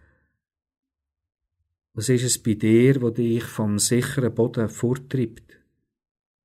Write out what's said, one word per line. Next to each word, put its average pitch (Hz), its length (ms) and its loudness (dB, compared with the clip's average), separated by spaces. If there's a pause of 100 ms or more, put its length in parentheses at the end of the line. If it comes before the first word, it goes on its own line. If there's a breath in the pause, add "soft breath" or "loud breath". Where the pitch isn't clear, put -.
(1900)
Was 110 160 -6
ist 123 140 2
es 120 180 -2
bei 110 140 0
dir, 120 460 4
wo 120 80 0
dich 113 340 -2
vom 104 360 -2
sicheren 123 560 -2
Boden 120 320 0
forttreibt? - 920 -6 (840)